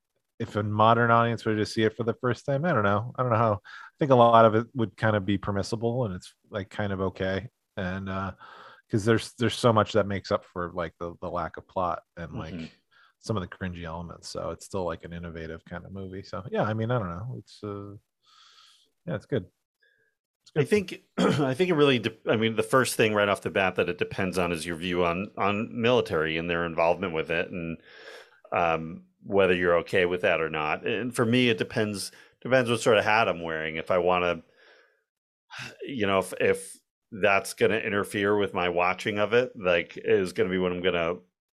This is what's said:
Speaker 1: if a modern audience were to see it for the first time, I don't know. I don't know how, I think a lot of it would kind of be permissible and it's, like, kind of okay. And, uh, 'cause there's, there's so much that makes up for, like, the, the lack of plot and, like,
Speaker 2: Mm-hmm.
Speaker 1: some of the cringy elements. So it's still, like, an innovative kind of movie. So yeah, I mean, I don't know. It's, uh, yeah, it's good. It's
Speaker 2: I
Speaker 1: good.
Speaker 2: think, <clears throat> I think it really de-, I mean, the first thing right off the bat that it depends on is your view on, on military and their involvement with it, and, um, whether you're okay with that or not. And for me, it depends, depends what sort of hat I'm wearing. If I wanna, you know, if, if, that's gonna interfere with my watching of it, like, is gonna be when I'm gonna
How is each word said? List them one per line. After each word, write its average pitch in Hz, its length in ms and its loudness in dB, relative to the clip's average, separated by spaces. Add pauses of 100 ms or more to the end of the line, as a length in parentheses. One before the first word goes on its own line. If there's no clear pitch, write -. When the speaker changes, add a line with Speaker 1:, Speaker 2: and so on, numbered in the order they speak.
(400)
Speaker 1:
if - 160 -8
a 104 80 0
modern 113 480 4
audience 117 340 2
were 110 100 0
to 107 100 0
see 113 180 0
it 107 140 2
for 117 60 -4
the 110 120 0
first 123 300 -4
time, 139 200 -2
I 180 80 0
don't 110 100 2
know. 104 340 0
I 131 40 -4
don't 123 100 0
know 107 60 4
how, 113 160 4
I - 460 -10
think 139 120 2
a 131 40 10
lot 117 300 10
of 107 100 6
it 117 180 0
would 113 240 -4
kind 110 180 2
of 98 100 0
be 101 120 2
permissible 104 680 -4
and 92 100 -6
it's, - 180 -16 (160)
like, 98 200 -8
kind 104 240 -4
of 92 80 -4
okay. 95 480 -4 (280)
And, 95 320 -6
uh, 95 220 -6 (580)
'cause 104 160 -2
there's, 113 280 2
there's 113 220 -2
so 123 180 4
much 104 200 4
that 101 140 2
makes 98 240 -6
up 101 140 -2
for, 87 280 -8
like, 85 260 -6
the, 85 220 -8
the 90 80 -10
lack 85 280 -8
of - 100 -20
plot 90 360 -4 (140)
and, 85 160 -12
like, 98 200 -10
Speaker 2:
Mm-hmm. 82 120 -12 (540)
Speaker 1:
some - 180 -6
of 95 40 -4
the 87 80 -8
cringy 87 340 -10
elements. 82 460 -12
So 85 220 -8
it's - 140 -14
still, 95 200 -6
like, 82 180 -6
an 85 100 -16
innovative 82 520 -12
kind 87 200 -12
of 92 60 -18
movie. 95 320 -12
So 92 280 -12
yeah, 214 120 -2
I 107 100 -2
mean, 110 160 -4
I 123 100 0
don't 92 100 -4
know. 110 280 -10
It's, - 260 -20
uh, 101 280 -10 (1120)
yeah, - 100 -6
it's 95 100 -12
good. 107 180 -4
It's - 1120 -20
Speaker 2:
I 156 60 4
Speaker 1:
good. 135 80 0
Speaker 2:
think, 208 400 0
<clears throat> - 80 -8
I 143 360 2
think 180 160 2
it 175 60 4
really 139 240 6
de-, 110 180 -4 (120)
I 127 80 4
mean, 113 180 0
the 110 80 0
first 127 320 2
thing 110 180 4
right 104 140 4
off 98 140 2
the - 80 -6
bat 92 260 0
that 87 140 0
it 85 80 -6
depends 92 400 -2
on 87 160 0
is 80 120 -6
your 85 120 -6
view 87 260 -2
on, 87 340 -2
on 107 440 -2
military 95 560 2
and 85 120 -4
their 85 160 -2
involvement 85 460 0
with 80 180 -4
it, 85 220 -2
and, 82 260 -8 (760)
um, 82 480 -2 (240)
whether 95 280 4
you're 87 260 2
okay 90 260 2
with 87 160 -2
that 87 180 2
or 80 100 -2
not. 78 380 -4
And 120 260 -4
for 127 120 0
me, 123 240 2
it 110 80 0
depends, 107 520 -4 (320)
depends 123 280 2
what 117 100 0
sort 117 180 4
of 95 60 4
hat 107 240 4
I'm 85 140 -2
wearing. 80 340 -6
If 80 160 -6
I 92 60 2
wanna, 87 460 2 (1400)
you 107 220 -2
know, 98 120 4
if, 92 200 -4
if, - 400 0 (320)
that's 98 420 2
gonna 107 240 2
interfere 101 600 0
with 101 160 0
my 90 160 0
watching 90 500 0
of 104 140 2
it, 123 220 2
like, 87 480 0
is 98 300 2
gonna 98 160 0
be 92 80 0
when 90 140 0
I'm 90 100 -6
gonna 85 340 0 (380)